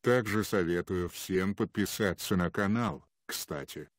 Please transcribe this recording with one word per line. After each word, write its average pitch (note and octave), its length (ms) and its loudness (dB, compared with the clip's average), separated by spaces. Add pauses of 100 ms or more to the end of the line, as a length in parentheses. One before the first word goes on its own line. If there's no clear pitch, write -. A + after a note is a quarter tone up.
Также A2 440 2
советую F2 640 0
всем F#2 480 -2
подписаться G2+ 800 0
на F2 160 2
канал, G#2+ 520 0 (220)
кстати. - 600 -8 (100)